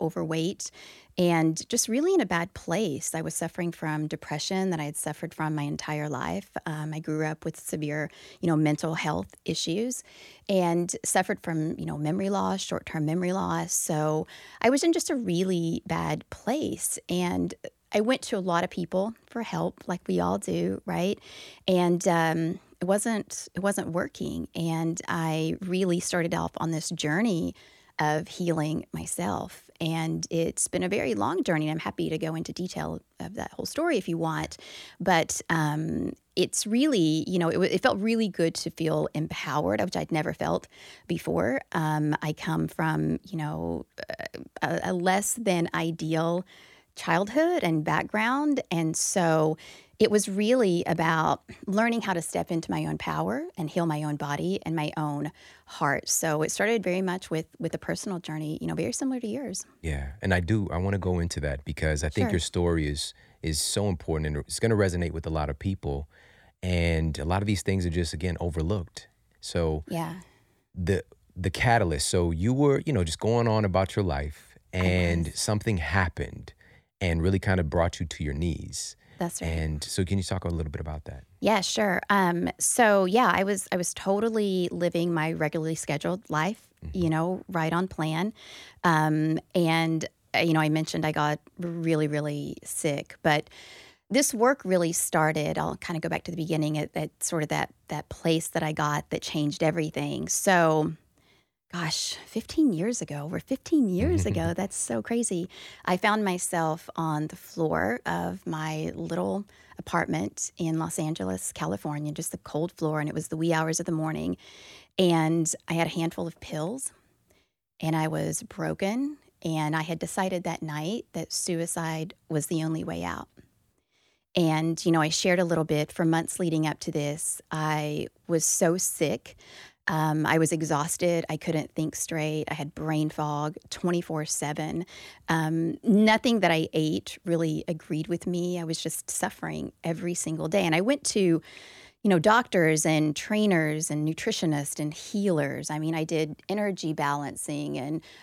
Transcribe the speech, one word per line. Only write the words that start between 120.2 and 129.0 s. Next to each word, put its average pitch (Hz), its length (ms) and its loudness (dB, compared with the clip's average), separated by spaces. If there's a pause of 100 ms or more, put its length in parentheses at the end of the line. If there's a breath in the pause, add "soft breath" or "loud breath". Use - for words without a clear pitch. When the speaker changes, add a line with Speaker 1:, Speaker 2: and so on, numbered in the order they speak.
Speaker 1:
that 170 180 -4
night 156 520 -6
that 160 200 -8
suicide 165 800 -4 (160)
was 151 160 0
the 160 180 -2
only 160 200 -2
way 170 200 -6
out. - 240 -6 (1080)
And, 160 500 2
you 175 60 4
know, 165 100 6
I 151 80 4
shared 175 300 4
a 185 60 4
little 165 180 2
bit. 151 280 0
For 175 140 0
months 165 340 2
leading 160 280 2
up 147 140 -2
to - 100 -6
this, 147 500 -4 (100)
I 151 560 0 (200)
was 165 180 2
so 175 320 4
sick. - 580 -2 (520 loud breath)